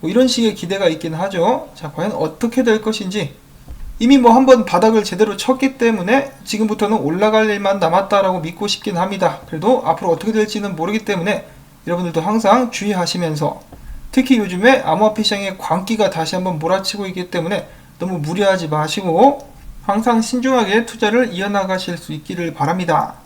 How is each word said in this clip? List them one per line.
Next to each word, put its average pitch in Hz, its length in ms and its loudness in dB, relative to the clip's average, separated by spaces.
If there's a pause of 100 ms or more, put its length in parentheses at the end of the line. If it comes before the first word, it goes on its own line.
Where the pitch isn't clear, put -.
뭐 160 100 -4
이런 254 180 4
식의 226 260 0
기대가 190 340 -2
있긴 160 260 -4
하죠. 196 600 0
자, 151 180 -12
과연 196 200 -4
어떻게 233 500 -2
될 220 200 2
것인지. 202 520 -4 (680)
이미 254 160 6
뭐 240 160 6
한번 254 320 6
바닥을 220 380 2
제대로 190 340 0
쳤기 262 400 0
때문에 233 560 0 (120)
지금부터는 214 540 0
올라갈 214 520 2
일만 196 300 0
남았다라고 190 600 2
믿고 175 280 -6
싶긴 196 280 -4
합니다. 185 500 -2
그래도 196 380 0
앞으로 160 260 0
어떻게 165 200 0
될지는 208 460 -2
모르기 202 240 -2
때문에 190 460 -4 (400)
여러분들도 170 340 -2
항상 226 500 2
주의하시면서, 175 920 -2 (520)
특히 254 260 4
요즘에 208 420 2
암호화폐 214 440 2
시장에 196 340 -2
광기가 190 520 0
다시 165 260 -4
한번 180 240 -2
몰아치고 190 460 -2
있기 180 240 -8
때문에 175 380 -4 (300)
너무 180 200 -4
무리하지 175 500 0
마시고 175 800 2 (340)
항상 226 380 2
신중하게 233 680 0
투자를 226 460 0
이어나가실 190 680 -4
수 - 140 -12
있기를 165 420 -8
바랍니다. 165 600 -2 (120)